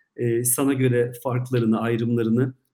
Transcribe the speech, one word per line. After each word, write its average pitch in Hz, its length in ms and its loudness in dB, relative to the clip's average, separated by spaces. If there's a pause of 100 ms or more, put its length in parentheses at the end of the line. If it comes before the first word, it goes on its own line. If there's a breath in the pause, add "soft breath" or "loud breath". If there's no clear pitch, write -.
(160 soft breath)
e, 120 280 0
sana 135 300 0
göre 123 380 2 (120)
farklarını, 120 560 0
ayrımlarını, 117 720 0 (200)